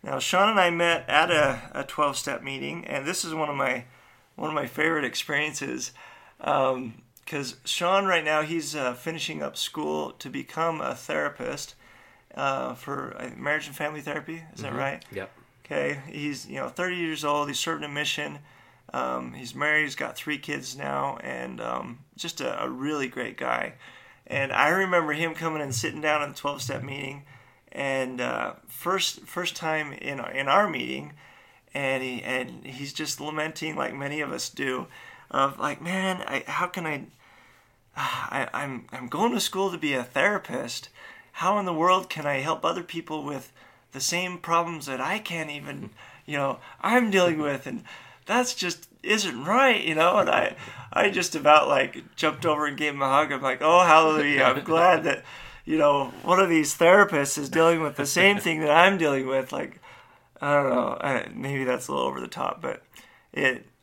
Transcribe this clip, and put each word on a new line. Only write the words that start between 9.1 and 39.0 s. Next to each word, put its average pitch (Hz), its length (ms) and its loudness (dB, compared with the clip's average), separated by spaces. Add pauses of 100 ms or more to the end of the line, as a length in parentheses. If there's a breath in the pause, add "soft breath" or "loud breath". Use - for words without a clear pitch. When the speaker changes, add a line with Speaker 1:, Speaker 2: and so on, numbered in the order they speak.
Speaker 1:
up 147 160 -6
school 151 600 -4
to - 100 -12
become 156 520 -4
a 131 160 -4
therapist, 143 800 -6 (580 soft breath)
uh, 135 400 -2
for, 139 460 -8
uh, 127 160 -10
marriage 147 320 -4
and 139 80 -16
family 151 240 -6
therapy. 147 420 -8 (100)
Is - 100 -14
that 139 80 -8
Speaker 2:
Mm-hmm. 135 60 -8
Speaker 1:
right? 139 360 -6
Speaker 2:
Yep. 98 180 -10 (340)
Speaker 1:
Okay. 143 440 -4
He's, 147 400 -8
you - 80 -10
know, 131 140 -6
thirty 180 260 -4
years 160 280 -4
old. 147 220 2
He's 139 140 -4
serving 156 240 -4
a 147 40 -8
mission. 147 520 -6 (520 soft breath)
Um, 127 420 -4
he's 127 200 -12
married. 151 300 2
He's 143 100 -8
got - 220 -6
three 147 220 -6
kids 135 380 -8
now, 139 460 -4
and, 127 380 -8
um, 120 400 -6 (160)
just - 240 -10
a, 127 240 -4
a 127 40 -4
really 135 380 -4
great 120 300 -8
guy. - 380 -4 (520 loud breath)
And 139 260 -4
I 143 180 4
remember 180 420 2
him 160 220 -2
coming 160 260 -4
and 139 140 -4
sitting 151 260 -4
down 151 220 2
in 143 80 -6
the - 40 -14
twelve-step 135 480 -6
meeting, 139 420 -10 (460 soft breath)
and, 131 520 -4
uh, 123 320 -2 (120)
first, - 600 -4
first 175 280 -6
time 156 380 -4
in, 143 260 -8
in 139 300 -4
our 196 180 6
meeting, 135 460 -6 (640 loud breath)
and 135 280 -2
he, 127 200 -8
and 127 420 -6
he's 135 300 -12
just 151 260 -6
lamenting, 156 560 -6
like 139 180 -4
many 139 280 -6
of 147 100 -6
us - 160 -6
do, 131 380 -6 (440 loud breath)
of 139 280 0
like, 147 240 -4
"Man, 185 440 -2
I, - 200 -4
how 180 220 -2
can 180 180 -6
I, 151 180 -4 (500 soft breath)
<sighs> - 440 -20
I, - 560 -4
I'm, 135 380 -6
I'm 127 160 -12